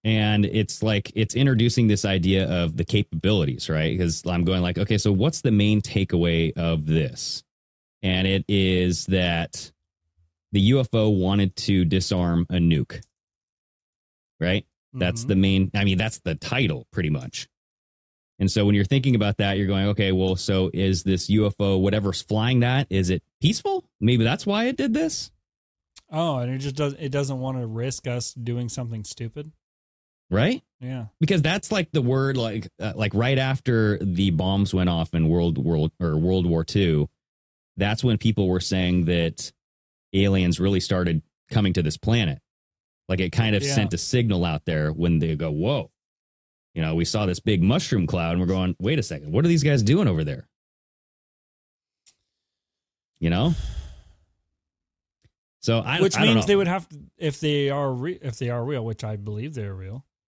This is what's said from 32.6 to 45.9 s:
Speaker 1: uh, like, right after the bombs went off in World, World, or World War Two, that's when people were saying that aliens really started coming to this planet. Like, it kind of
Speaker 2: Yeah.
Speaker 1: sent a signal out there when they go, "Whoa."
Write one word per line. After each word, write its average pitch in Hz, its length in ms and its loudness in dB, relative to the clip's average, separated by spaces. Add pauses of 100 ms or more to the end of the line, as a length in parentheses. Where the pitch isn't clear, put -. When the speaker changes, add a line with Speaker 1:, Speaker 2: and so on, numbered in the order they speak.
Speaker 1:
uh, 98 160 -4
like, 104 180 0
right 127 240 2
after 123 600 2
the 92 320 2
bombs 95 420 2
went 90 160 2
off 82 240 0
in 82 160 2
World, 85 300 2
World, 80 400 0
or 78 180 0
World 90 300 2
War 82 160 0
Two, 82 460 2 (680)
that's 104 260 0
when 113 140 2
people 101 300 2
were 90 120 2
saying 90 460 0
that 82 460 -2 (600)
aliens 95 460 2
really 95 200 2
started 87 420 0 (300)
coming 101 220 2
to 87 100 0
this 78 140 -2
planet. 107 440 -2 (640)
Like, 92 120 -2
it 90 140 -2
kind 110 220 2
of 95 60 2
Speaker 2:
Yeah. 139 140 -2
Speaker 1:
sent 101 180 0
a 85 60 -4
signal 104 460 0
out 80 200 -4
there 78 260 -2
when 82 280 2
they 80 160 -2
go, 78 160 -4
"Whoa." 95 400 -4 (840)